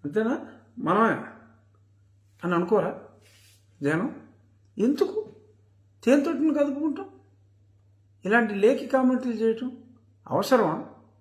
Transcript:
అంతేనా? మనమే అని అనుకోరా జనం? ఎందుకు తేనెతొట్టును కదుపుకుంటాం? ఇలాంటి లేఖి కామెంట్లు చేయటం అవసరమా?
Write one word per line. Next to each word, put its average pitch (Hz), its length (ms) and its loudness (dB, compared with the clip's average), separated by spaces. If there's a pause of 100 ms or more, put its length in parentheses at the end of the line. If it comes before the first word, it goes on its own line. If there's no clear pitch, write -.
అంతేనా? 220 420 -2 (320)
మనమే 175 460 0 (1200)
అని 175 100 0
అనుకోరా 180 460 0 (800)
జనం? 165 440 -2 (520)
ఎందుకు 302 540 -2 (720)
తేనెతొట్టును 285 500 2
కదుపుకుంటాం? 294 540 -2 (1160)
ఇలాంటి 208 300 2
లేఖి 214 320 4
కామెంట్లు 254 460 2
చేయటం 226 500 -2 (460)
అవసరమా? 190 560 2 (360)